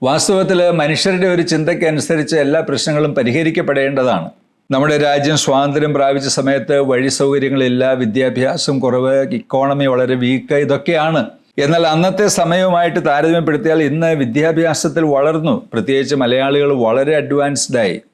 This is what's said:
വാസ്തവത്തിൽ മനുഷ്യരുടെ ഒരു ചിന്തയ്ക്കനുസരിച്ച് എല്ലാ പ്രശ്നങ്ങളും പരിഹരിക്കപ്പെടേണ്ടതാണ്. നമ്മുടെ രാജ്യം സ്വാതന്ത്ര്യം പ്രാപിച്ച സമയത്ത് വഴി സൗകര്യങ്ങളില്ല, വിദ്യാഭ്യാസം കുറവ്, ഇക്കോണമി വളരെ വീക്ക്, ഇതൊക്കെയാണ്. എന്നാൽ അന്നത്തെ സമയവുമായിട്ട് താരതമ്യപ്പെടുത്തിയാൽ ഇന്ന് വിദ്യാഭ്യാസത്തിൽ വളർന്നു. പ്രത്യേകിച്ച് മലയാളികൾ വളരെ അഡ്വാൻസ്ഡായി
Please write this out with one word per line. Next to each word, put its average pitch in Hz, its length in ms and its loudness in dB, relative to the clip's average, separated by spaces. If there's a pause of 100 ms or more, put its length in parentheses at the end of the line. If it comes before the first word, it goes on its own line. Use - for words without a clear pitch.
വാസ്തവത്തിൽ 175 680 2
മനുഷ്യരുടെ 170 560 0
ഒരു 175 160 2
ചിന്തയ്ക്കനുസരിച്ച് 156 920 -2
എല്ലാ 143 240 2
പ്രശ്നങ്ങളും 147 540 -2
പരിഹരിക്കപ്പെടേണ്ടതാണ്. 139 1160 0 (400)
നമ്മുടെ 147 280 2
രാജ്യം 143 380 0
സ്വാതന്ത്ര്യം 143 580 0
പ്രാപിച്ച 139 340 0
സമയത്ത് 139 520 0
വഴി 131 280 0
സൗകര്യങ്ങളില്ല, 135 840 0
വിദ്യാഭ്യാസം 127 880 -2
കുറവ്, 127 340 0 (200)
ഇക്കോണമി 139 540 -2
വളരെ 127 280 0
വീക്ക്, 127 400 -2
ഇതൊക്കെയാണ്. 151 680 0 (380)
എന്നാൽ 170 280 2
അന്നത്തെ 185 400 2
സമയവുമായിട്ട് 175 800 2
താരതമ്യപ്പെടുത്തിയാൽ 156 760 2
ഇന്ന് 160 320 0
വിദ്യാഭ്യാസത്തിൽ 156 880 0
വളർന്നു. 151 500 0 (180)
പ്രത്യേകിച്ച് 135 420 -2
മലയാളികൾ 135 600 0
വളരെ 131 420 0
അഡ്വാൻസ്ഡായി 135 800 -2 (180)